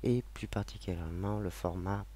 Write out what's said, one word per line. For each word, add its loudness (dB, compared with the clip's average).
et 6
plus -4
particulièrement 0
le 0
format 0